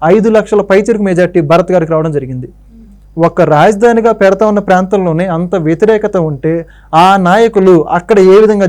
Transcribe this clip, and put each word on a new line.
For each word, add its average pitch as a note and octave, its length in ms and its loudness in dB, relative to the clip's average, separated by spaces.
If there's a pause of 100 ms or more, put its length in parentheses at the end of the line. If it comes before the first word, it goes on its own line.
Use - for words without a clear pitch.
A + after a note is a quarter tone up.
ఐదు G3+ 240 2
లక్షల G#3 320 0
పైచిలకు G#3 420 0
మెజారిటీ F3+ 380 -2
భరత్ E3+ 320 0
గారికి E3 200 -2
రావడం D#3+ 200 -2
జరిగింది. C3 360 -8 (680)
ఒక E3+ 240 0
రాజధానిగా G#3+ 680 2
పెడతా G3 340 0
ఉన్న G#3 120 0
ప్రాంతంలోనే F#3 680 -2
అంత F3 280 -6
వ్యతిరేకత G3+ 640 -2
ఉంటే D#3+ 500 -4 (280)
ఆ F#3 220 4
నాయకులు F#3+ 720 2
అక్కడ F3 280 0
ఏ F#3+ 220 4
విధంగా G#3 280 2